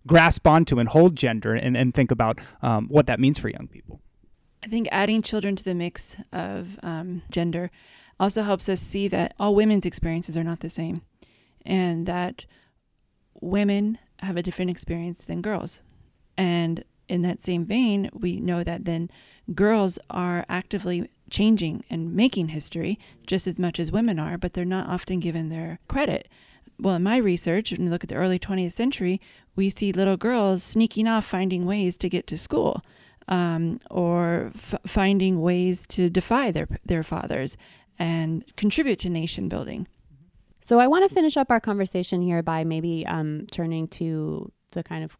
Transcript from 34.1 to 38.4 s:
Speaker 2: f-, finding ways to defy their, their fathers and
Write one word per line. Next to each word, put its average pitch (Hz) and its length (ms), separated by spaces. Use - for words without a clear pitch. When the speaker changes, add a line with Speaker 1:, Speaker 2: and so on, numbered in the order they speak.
Speaker 2:
f-, - 300
finding 190 560
ways 180 460
to 180 220
defy 214 420
their, 160 160
their 165 180
fathers - 540
and 165 460